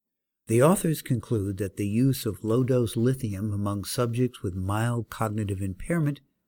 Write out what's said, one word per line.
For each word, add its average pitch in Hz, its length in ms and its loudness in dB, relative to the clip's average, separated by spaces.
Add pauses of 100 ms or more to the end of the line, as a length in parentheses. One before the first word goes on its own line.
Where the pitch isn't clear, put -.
(480)
The 113 120 4
authors 165 420 4
conclude 104 560 -2
that 98 180 -6
the 104 100 -2
use 123 400 2
of 98 160 -6
low-dose 120 540 2
lithium 113 560 0
among 101 320 -4
subjects 123 580 -2
with 95 140 -4
mild 107 520 -2
cognitive 104 520 -2
impairment 139 600 -2 (280)